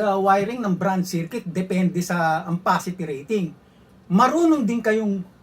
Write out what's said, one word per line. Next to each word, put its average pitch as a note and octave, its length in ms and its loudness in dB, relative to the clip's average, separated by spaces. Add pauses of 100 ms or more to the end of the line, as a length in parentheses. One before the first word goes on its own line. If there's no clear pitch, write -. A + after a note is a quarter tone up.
ah, G3+ 160 2
wiring G3+ 480 2
ng F#3+ 80 0
branch F#3 400 -2
circuit, E3+ 320 -6
depende F3+ 560 0
sa E3 480 0
ampacity F3+ 560 -2
rating. D3+ 480 -4 (560)
Marunong C#4 560 4
din A#3 160 -2
kayong G#3+ 400 0 (200)